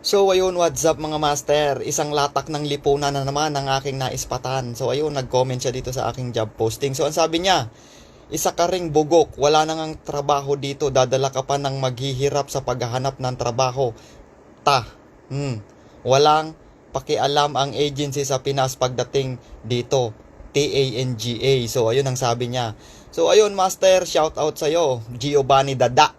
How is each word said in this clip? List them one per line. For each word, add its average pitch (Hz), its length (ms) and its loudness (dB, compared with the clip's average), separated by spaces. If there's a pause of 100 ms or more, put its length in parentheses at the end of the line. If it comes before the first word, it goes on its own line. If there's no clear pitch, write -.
(100)
So, 196 240 4
ayun, 185 240 2
what's 147 240 0
up, 160 160 2
mga 156 240 -4
master? 147 640 0
Isang 147 240 -2
latak 143 400 -2
ng 147 160 -4
lipunan 143 480 0
na 139 80 -2
naman 143 320 -2
ang 139 240 -2
aking 135 160 -6
naispatan. 127 800 -6
So, 123 160 -4
ayun, 147 240 -2
nag-comment 127 480 0
siya 135 80 -2
dito 123 240 -8
sa 120 160 -2
aking 123 240 -8
job 110 240 -2
posting. 131 400 -2
So, 151 80 0
ang 151 80 -2
sabi 165 320 0
niya, 151 240 2 (560)
"Isa 147 240 -2
ka 170 160 0
ring 175 240 -2
bugok, 151 480 4
wala 151 240 4
na 160 160 -2
ngang 156 240 -8
trabaho 143 560 -2
dito, 139 320 -4
dadala 131 400 2
ka 131 160 -4
pa 143 160 0
ng 135 160 -4
maghihirap 135 720 -2
sa 143 80 -4
paghahanap 127 640 -4
ng 127 160 -4
trabaho. 123 560 0 (720)
Ta, 135 160 4 (480)
hmm, 131 320 -6 (400)
walang 151 560 2 (320)
pakialam 143 640 0
ang 135 160 0
agency 143 560 -2
sa 131 160 -2
Pinas 131 320 -2
pagdating 127 640 -2 (240)
dito." 120 480 0 (400)
T - 80 -2
A 139 260 0 (220)
N 127 80 -4
G 113 240 -6
A. 135 160 2 (160)
So, 117 160 0
ayun 135 240 0
ang 127 80 -4
sabi 120 320 -2
niya. 120 240 -4 (400)
So, 165 160 2
ayun, 202 240 6
master, 185 560 2
shout 156 320 2
out 151 160 -2
sa'yo, 147 560 0
Giovanni 135 640 2
Dada. 127 400 4